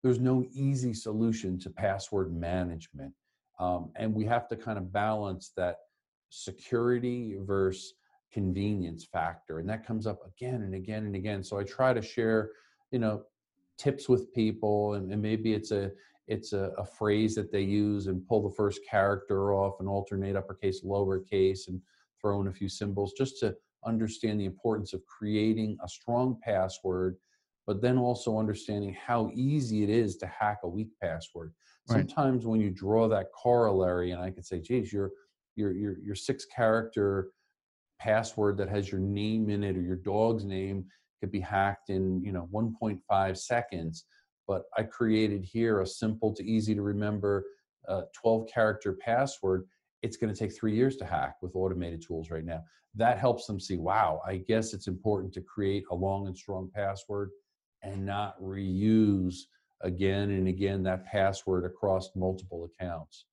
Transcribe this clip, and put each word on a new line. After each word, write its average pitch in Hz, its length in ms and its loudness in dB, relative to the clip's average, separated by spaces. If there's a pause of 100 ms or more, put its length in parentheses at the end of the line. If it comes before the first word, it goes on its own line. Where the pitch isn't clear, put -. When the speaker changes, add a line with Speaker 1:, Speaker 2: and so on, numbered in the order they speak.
Speaker 1:
there's 123 180 4
no 127 320 4
easy 131 420 0
solution 110 640 0
to 92 120 -8
password 95 640 -2
management. 85 800 -4 (460)
Um, 90 380 -2
and 110 180 0
we 107 100 0
have 120 240 2
to 113 80 -4
kind 110 220 -6
of 92 140 -8
balance 107 640 -2
that 87 200 0 (540)
security 120 1080 -2
versus 95 560 0 (380)
convenience 95 720 0
factor. 82 560 -4
And 87 80 -6
that 110 180 -6
comes 110 220 -4
up 101 180 -6
again 123 360 -6
and 95 120 -6
again 107 320 -6
and 101 80 -4
again. 98 300 -4
So 104 140 -6
I 101 40 -2
try 127 320 2
to 110 80 0
share, 110 480 2 (400)
you 127 80 0
know, 107 240 0 (560)
tips 139 300 -2
with 123 260 4
people, 104 600 2
and, 95 180 -4
and 104 100 -2
maybe 110 300 0
it's 107 180 -2
a, 98 220 0 (340)
it's - 260 -4
a, 95 240 -2
a 95 80 -4
phrase 107 520 2
that 101 160 -2
they 101 80 2
use 101 480 2
and 92 180 -2
pull 110 160 4
the 98 140 -2
first 101 240 2 (100)
character 98 640 2
off 98 240 0
and 95 100 -4
alternate 98 460 -2
uppercase, 95 500 -4
lowercase, 95 840 2
and 92 120 -6 (400)
throw 101 200 0
in 98 80 0
a 92 40 -4
few 98 160 -4
symbols 101 480 -2
just 135 220 -2
to 107 160 0 (320)
understand 110 540 0
the 98 60 0
importance 98 480 -2
of 92 120 -10
creating 107 800 0
a 87 40 -10
strong 120 540 -2
password, 92 760 0 (520)
but 104 120 0
then 123 180 4
also 123 380 0
understanding 104 580 -2
how 117 380 0
easy 123 520 2
it 101 60 2
is 110 260 2
to 98 100 -8
hack 104 380 -2
a 90 40 -4
weak 107 200 -4 (120)
password. 82 520 -6 (360)
Speaker 2:
Right. 117 100 4
Speaker 1:
Sometimes 135 480 2
when 110 140 4
you 101 100 2
draw 104 380 2
that 101 240 2
corollary, 95 800 4
and 90 100 -4
I 92 100 -4
could 92 160 -14
say, 90 120 -6
"Geez, 101 340 -2
your, 98 180 -2 (440)
your, 104 180 0
your, 98 300 -4
your 101 120 -6
six 135 320 -4
character 110 840 2 (720)
password 107 560 2
that 95 120 -2
has 101 220 -2
your 95 100 -2
name 104 500 0
in 101 120 0
it 95 140 0
or 90 60 0
your 90 140 -2
dog's 101 480 2
name 95 400 -4 (360)
could 95 100 -6
be 101 100 -2
hacked 101 500 0
in, 95 340 0
you 101 80 -4
know, 87 180 -6
one 107 300 -2
point 104 260 -2
five 98 300 2
seconds." 87 720 -4 (400)
But 95 180 -2 (120)
I 110 60 2
created 110 600 2
here 110 380 2
a 95 60 0
simple 110 480 0
to 90 100 -8
easy 107 300 2
to 104 80 -2
remember, 101 600 0 (440)
uh, 95 140 -2 (120)
twelve 113 380 2
character 107 420 2
password. 113 720 0 (360)
It's 113 160 -6
gonna 107 160 0
take 104 200 -4
three 107 200 0
years 135 220 4
to 87 100 -8
hack 71 340 -2
with 90 140 -8
automated 87 480 -2
tools 80 280 -8
right 80 140 -6
now. 82 180 -6 (320)
That 113 240 4
helps 120 280 2
them 101 140 -4
see, 95 160 -4
"Wow, 85 500 2
I 95 120 -4
guess 110 340 0
it's 98 140 -10
important 95 480 -2
to 92 80 -8
create 98 480 -2
a 92 40 -2
long 98 320 -2
and 92 100 -8
strong 92 380 -8
password 101 560 -4 (520)
and 98 240 -6
not 101 340 -4
reuse 98 960 4 (440)
again 98 500 0
and 95 180 2
again 95 340 0
that 92 240 0
password 95 580 2
across 92 500 0
multiple 92 560 -4
accounts." 85 640 -10